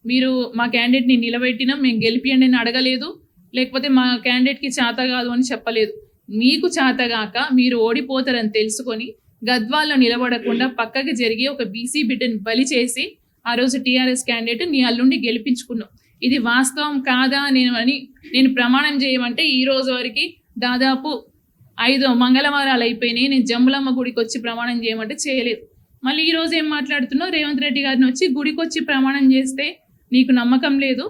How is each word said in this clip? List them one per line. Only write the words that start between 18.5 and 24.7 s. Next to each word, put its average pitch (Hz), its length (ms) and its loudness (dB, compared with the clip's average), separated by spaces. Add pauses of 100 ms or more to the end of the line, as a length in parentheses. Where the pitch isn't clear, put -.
ప్రమాణం 262 440 2
చేయమంటే 254 480 0
ఈ 262 180 2
రోజు 262 280 0
వరకు 247 340 -4 (340)
దాదాపు 262 500 0 (720)
ఐదు 269 320 2
మంగళవారాలు 262 680 2
అయిపోయినాయి. 233 440 -2
నేను 269 180 2
జంబులమ్మ 262 440 2
గుడికి 247 300 -2
వచ్చి 226 220 -4
ప్రమాణం 233 360 -4